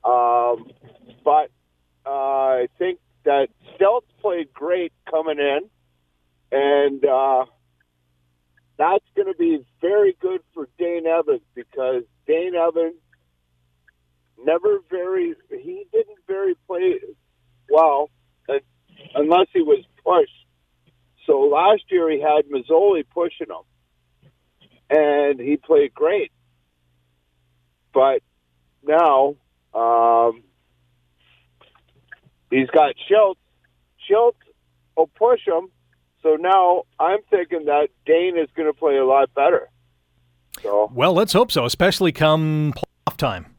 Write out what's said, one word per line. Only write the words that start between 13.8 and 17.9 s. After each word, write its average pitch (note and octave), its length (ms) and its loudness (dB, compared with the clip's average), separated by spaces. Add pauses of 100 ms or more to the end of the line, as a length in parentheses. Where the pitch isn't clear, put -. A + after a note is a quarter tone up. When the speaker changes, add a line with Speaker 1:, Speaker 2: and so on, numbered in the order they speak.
Speaker 1:
never F3 360 0 (100)
very, F3+ 460 -6 (140)
he F#4+ 420 -16
didn't G#4+ 340 -4
very F#4+ 300 -4 (100)
play F3+ 340 -4 (680)
well, D3+ 420 2 (380)